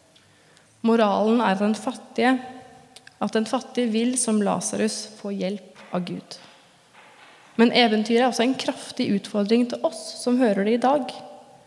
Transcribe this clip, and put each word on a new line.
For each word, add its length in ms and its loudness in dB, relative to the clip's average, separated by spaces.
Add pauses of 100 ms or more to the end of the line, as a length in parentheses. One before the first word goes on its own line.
(840)
Moralen 560 4
er 160 2
at 80 -2
den 160 0
fattige, 540 -2 (920)
at 140 0
den 100 0
fattige 460 -2
vil 260 0
som 240 2
Lazarus 640 -2 (160)
få 100 -8
hjelp 480 -6 (160)
av 140 -2
Gud. 280 -12 (1160)
Men 160 6
eventyret 540 4
er 20 4
også 160 0
en 160 0
kraftig 560 -6
utfordring 560 0
til 160 -2
oss 160 -10 (220)
som 180 2
hører 240 2
det 80 2
i 80 0
dag. 320 0 (520)